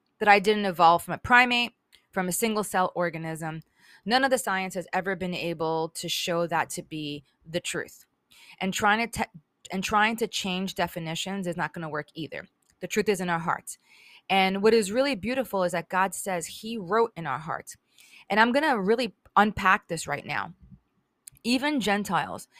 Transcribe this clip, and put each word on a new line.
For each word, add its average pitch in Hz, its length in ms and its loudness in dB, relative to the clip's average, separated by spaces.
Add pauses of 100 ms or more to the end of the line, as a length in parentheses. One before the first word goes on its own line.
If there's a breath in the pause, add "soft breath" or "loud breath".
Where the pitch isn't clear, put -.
(200)
that 208 100 2
I 202 100 10
didn't 208 260 2
evolve 170 380 6
from 170 120 -6
a - 20 -8
primate, 247 560 4 (380 soft breath)
from 180 180 -2
a - 20 -2
single-cell 208 640 0
organism. 160 680 -6 (420 soft breath)
None 247 180 2
of 269 60 4
the 254 80 2
science 190 380 -2
has 175 180 -6
ever 185 220 -2
been 180 180 -6
able 160 600 -4
to 175 120 -8
show 170 400 -2
that 160 240 -2
to 170 120 -10
be 147 400 -10 (260)
the 170 100 -2
truth. - 460 -10 (540 loud breath)
And 190 140 -2
trying 220 360 2
to - 100 -8
te-, - 200 -6 (320)
and 185 120 -4
trying 214 340 2
to 226 100 -2
change 185 480 -4
definitions 175 720 -4
is 170 100 -6
not 151 160 -4
gonna 165 160 -10
work 151 240 -8
either. 139 340 -10 (340)
The 180 60 -10
truth 208 220 -2
is 190 100 2
in 180 100 -4
our 165 100 0
hearts. - 400 -6 (500 soft breath)
And 190 320 2
what 220 120 6
is 202 180 2
really 262 240 0
beautiful 208 480 -2
is 175 80 0
that 165 180 -4
God 185 240 0
says 180 320 -4
he 226 320 -10
wrote 214 380 0
in 165 100 -8
our 131 140 -4
hearts. - 380 -10 (520 soft breath)
And 202 100 2
I'm 233 120 6
gonna 285 280 2
really 226 360 0 (200)
unpack 202 520 4
this 165 200 -8
right 143 180 -6
now. 135 280 -6 (920)
Even 262 360 0
Gentiles, 196 680 -2 (120)